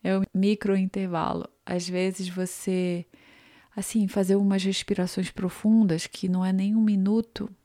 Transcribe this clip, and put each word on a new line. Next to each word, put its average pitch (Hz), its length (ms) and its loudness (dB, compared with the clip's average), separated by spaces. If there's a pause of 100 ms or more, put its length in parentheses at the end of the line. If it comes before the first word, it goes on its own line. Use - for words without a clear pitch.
é 190 160 0
um 190 40 2 (120)
microintervalo. 190 1120 0 (160)
Às 180 240 -6
vezes, 185 400 -2
você, 180 800 -4 (680)
assim, 208 340 0
fazer 196 280 2
umas 196 260 2
respirações 185 680 -2
profundas, 190 760 2
que - 220 -6
não 185 160 0
é 190 80 0
nem 196 240 2
um 220 60 4
minuto 208 680 0 (140)